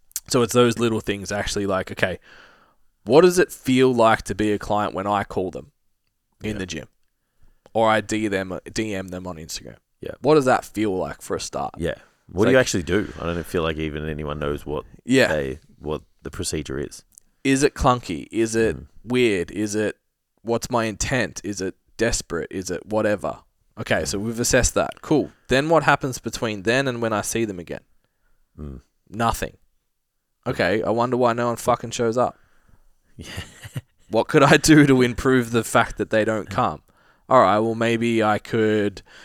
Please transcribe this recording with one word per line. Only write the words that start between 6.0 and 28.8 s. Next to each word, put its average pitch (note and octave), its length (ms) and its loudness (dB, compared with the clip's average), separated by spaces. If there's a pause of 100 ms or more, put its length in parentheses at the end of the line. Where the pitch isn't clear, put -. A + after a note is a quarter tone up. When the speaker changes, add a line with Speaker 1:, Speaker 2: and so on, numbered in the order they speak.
Speaker 1:
in A2 120 -6
Speaker 2:
Yeah. - 40 -8
Speaker 1:
the F#2+ 60 -8
gym D#2+ 220 -10 (840)
or A2 160 4
I G#2+ 120 4
D G#2+ 260 -4
them, F#2+ 320 -4 (140)
D A2 200 -4
M F#2+ 160 -6
them F#2 160 -12
on F2 120 -10
Instagram? D#2 400 -16 (240)
Speaker 2:
Yeah. - 100 -10 (100)
Speaker 1:
What D3 140 4
does C#3 100 4
that B2 200 2
feel G#2 320 -2
like D2 240 -8
for - 140 -6
a D2+ 60 -6
start? - 360 -8
Speaker 2:
Yeah. D#2+ 140 -4
Speaker 1:
It's - 100 -14 (260)
Speaker 2:
What G2+ 180 0
do - 60 4
you C3 60 6
Speaker 1:
like B2+ 80 6
Speaker 2:
actually F#2 180 -2
do? F#2+ 380 -2
I - 40 -8
don't E2+ 200 -4
feel F2 180 -2
like D#2+ 140 -2
even D2+ 300 -6
anyone D2+ 320 -8
knows D2 260 -4
what C#2+ 180 -8 (220)
Speaker 1:
Yeah. B2+ 220 4
Speaker 2:
they, C#2+ 320 -4 (200)
what D2 220 -6 (220)
the C#2+ 80 -12
procedure D#2 460 -6
is. - 260 -10 (420)
Speaker 1:
Is C3+ 180 2
it - 100 2
clunky? A#2+ 580 -2
Is A2+ 240 0
it A2 200 2
Speaker 2:
Mm. C2 120 -14 (180)
Speaker 1:
weird? A2+ 460 0
Is G#2 240 -4
it, G#2+ 220 -2 (440)
what's A2+ 280 -4
my A#2+ 160 0
intent? A2 600 -4
Is G2 160 -8
it F#2 140 -6 (200)
desperate? A2 560 -2
Is F#2+ 180 -8
it F2 160 -8
whatever? G#2 540 -2 (400)
Okay, G2 240 0
Speaker 2:
Mm. D2 40 -4
Speaker 1:
so G2+ 120 -6
we've A2+ 200 -6
assessed A#2+ 360 2
that. - 260 -2
Cool. B2+ 300 0 (160)
Then C#3 220 2
what D#3 140 4
happens C#3+ 360 2
between G#2+ 440 -6
then C3 240 2
and A#2+ 140 -4
when A2+ 120 -2
I G#2 80 0
see A2+ 240 -2
them G2 140 -6
again? D2+ 200 -10 (800)
Speaker 2:
Mm. C#2 220 -12 (280)